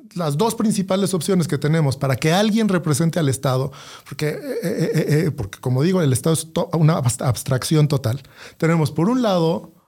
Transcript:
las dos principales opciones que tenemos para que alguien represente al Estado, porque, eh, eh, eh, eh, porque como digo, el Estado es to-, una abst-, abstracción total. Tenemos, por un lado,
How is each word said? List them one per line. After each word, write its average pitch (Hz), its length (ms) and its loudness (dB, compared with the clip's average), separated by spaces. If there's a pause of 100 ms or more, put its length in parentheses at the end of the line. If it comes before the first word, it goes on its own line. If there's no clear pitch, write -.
(160)
las 156 220 -2
dos 220 180 0
principales 196 580 0
opciones 180 360 0
que 151 80 -2
tenemos 147 400 0
para 135 180 0
que 156 160 0
alguien 214 380 2
represente 165 500 0
al 151 80 2
Estado, 131 460 -2 (340)
porque, 151 220 -6
eh, - 80 -6 (260)
eh, - 300 -2
eh, 151 120 0 (220)
eh, 143 40 -2
porque - 280 -10
como 127 240 0
digo, 185 180 2
el 139 120 2
Estado 160 200 0
es - 200 -4
to-, 170 200 -2
una 160 240 4
abst-, - 280 -2
abstracción 135 640 2
total. 135 320 -2 (360)
Tenemos, 160 340 0
por 170 180 0
un 254 120 0
lado, 180 520 0 (140)